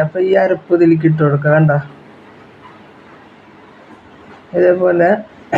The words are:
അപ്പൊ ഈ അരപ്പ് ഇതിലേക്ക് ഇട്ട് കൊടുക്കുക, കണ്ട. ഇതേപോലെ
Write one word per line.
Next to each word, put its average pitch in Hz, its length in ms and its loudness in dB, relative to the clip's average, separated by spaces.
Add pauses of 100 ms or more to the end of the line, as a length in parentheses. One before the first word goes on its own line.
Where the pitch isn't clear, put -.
അപ്പൊ 185 120 -8 (100)
ഈ - 20 -2 (100)
അരപ്പ് 185 360 -4
ഇതിലേക്ക് 165 340 2
ഇട്ട് 156 140 -2
കൊടുക്കുക, 147 320 0
കണ്ട. 156 140 2 (2750)
ഇതേപോലെ 180 520 2 (480)